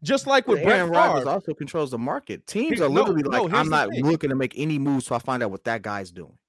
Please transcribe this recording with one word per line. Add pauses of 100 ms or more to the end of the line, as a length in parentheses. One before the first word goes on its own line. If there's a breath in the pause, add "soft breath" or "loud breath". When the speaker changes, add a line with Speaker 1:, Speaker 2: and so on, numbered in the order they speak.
Speaker 1:
Just
like
with
Speaker 2:
Aaron
Speaker 1:
Brett
Speaker 2:
Rodgers
Speaker 1:
Favre
Speaker 2:
also
controls
the
market.
Teams
Speaker 1:
Here,
Speaker 2:
are
Speaker 1:
no,
Speaker 2:
literally
Speaker 1:
no,
Speaker 2:
like,
Speaker 1:
here's
Speaker 2:
"I'm
Speaker 1:
the
Speaker 2:
not
Speaker 1:
thing.
Speaker 2:
looking
to
make
any
moves
till
I
find
out
what
that
guy's
doing." (100)